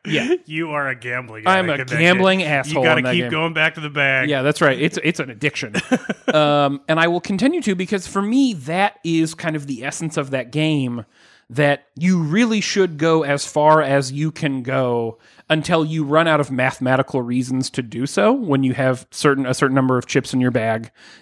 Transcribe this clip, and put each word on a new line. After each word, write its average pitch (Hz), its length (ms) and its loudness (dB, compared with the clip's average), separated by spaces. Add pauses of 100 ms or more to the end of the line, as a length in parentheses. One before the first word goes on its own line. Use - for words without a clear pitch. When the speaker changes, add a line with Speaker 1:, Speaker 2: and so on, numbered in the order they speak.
Speaker 1:
Yeah. 233 300 -2 (120)
Speaker 2:
You 156 240 -6
are 147 180 -4
a 131 80 -4
gambling 120 500 -10
Speaker 1:
I'm 185 240 2
Speaker 2:
addict 135 200 -4
Speaker 1:
a 127 40 -4
Speaker 2:
in 147 60 0
that 160 40 4
Speaker 1:
gambling 190 360 4
Speaker 2:
game. 160 80 -2
Speaker 1:
asshole 147 340 0
Speaker 2:
You 127 60 4
gotta 127 100 4
Speaker 1:
in 127 60 -2
that 127 80 0
Speaker 2:
keep - 120 0
Speaker 1:
game. 120 60 -6
Speaker 2:
going 160 240 -2
back 156 220 0
to 165 40 -12
the 151 80 -8
bag. 139 400 0
Speaker 1:
Yeah, 139 140 0
that's 147 180 0
right. 135 200 4
It's, 160 240 0
it's 151 160 0
an 131 100 -6
addiction. 123 480 -6
Speaker 2:
<laughs> 170 60 -4 (460)
Speaker 1:
Um, 147 560 2
and 160 140 2
I 165 80 4
will 175 120 0
continue 247 420 0
to, 202 120 0
because 185 320 -4
for 196 160 -4
me, 247 320 2
that 170 500 -2
is 160 300 0
kind 160 220 -6
of 143 100 -8
the 131 180 -8
essence 156 320 -6
of 139 140 -4
that 123 220 -4
game, 139 520 0 (460)
that 143 460 0
you 180 260 2
really 214 380 2
should 185 360 0
go 160 280 2
as 143 200 -2
far 156 380 4
as 135 300 0
you 151 180 -2
can 139 320 -4
go 120 560 -2 (300)
until 160 360 2
you 156 200 -2
run 156 240 4
out 156 100 4
of 147 140 -2
mathematical 127 680 0
reasons 127 480 -2
to 131 120 -4
do 117 240 -6
so. 202 260 2
When 175 300 0
you 131 120 2
have 131 360 0
certain, 139 360 2
a 127 60 0
certain 131 220 0
number 131 240 2
of 120 80 -4
chips - 260 -2
in 131 80 0
your 127 120 2
bag 113 400 -2 (300)